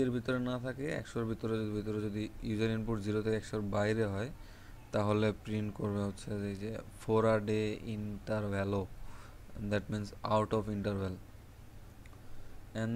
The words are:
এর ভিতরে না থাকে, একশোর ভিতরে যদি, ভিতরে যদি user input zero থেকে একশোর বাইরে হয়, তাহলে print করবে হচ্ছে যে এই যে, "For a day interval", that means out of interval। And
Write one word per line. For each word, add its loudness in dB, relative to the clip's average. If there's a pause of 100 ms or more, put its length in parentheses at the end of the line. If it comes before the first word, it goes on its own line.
এর 4
ভিতরে 0
না -2
থাকে, -4
একশোর -2
ভিতরে 0
যদি, 0
ভিতরে 0
যদি -2 (140)
user 2
input 0
zero 2
থেকে 4
একশোর -2
বাইরে 4
হয়, 0 (640)
তাহলে 4 (160)
print 0
করবে 0
হচ্ছে -4 (100)
যে 0
এই -2
যে, -4 (280)
"For 4
a 8
day 2 (300)
interval", 0 (960)
that 2
means -2 (140)
out 4
of 4
interval। 0 (1600)
And 0